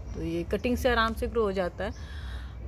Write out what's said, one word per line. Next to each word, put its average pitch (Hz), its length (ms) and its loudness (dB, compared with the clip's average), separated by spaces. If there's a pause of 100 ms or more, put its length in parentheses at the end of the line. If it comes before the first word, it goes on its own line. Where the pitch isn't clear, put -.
(140)
तो 160 80 -4
ये 165 200 0
cutting 240 340 2
से 247 120 4
आराम 226 260 4
से 240 120 -2
ग्रो 226 160 2
हो 202 100 4
जाता 185 320 0
है, 214 60 -2 (760)